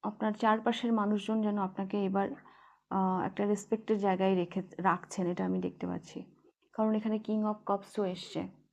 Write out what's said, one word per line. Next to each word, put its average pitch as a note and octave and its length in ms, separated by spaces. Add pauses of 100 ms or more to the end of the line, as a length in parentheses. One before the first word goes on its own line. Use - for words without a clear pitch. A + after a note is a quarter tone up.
আপনার G#3 300
চারপাশের A3+ 600
মানুষজন G#3+ 480
যেন G#3 160
আপনাকে G3 480
এবার, G3 240 (600)
আহ, F#3 360
একটা G3 200
রেসপেক্টের G#3 540
জায়গায় F#3+ 360
রেখে, F3+ 260 (160)
রাখছেন, F3 500
এটা F3+ 180
আমি F#3 140
দেখতে F3+ 280
পাচ্ছি। - 360 (500)
কারণ A3 220
এখানে G#3+ 240
King G#3+ 240
of G#3+ 120 (100)
Cups-ও G3+ 400
এসছে। F3+ 420 (260)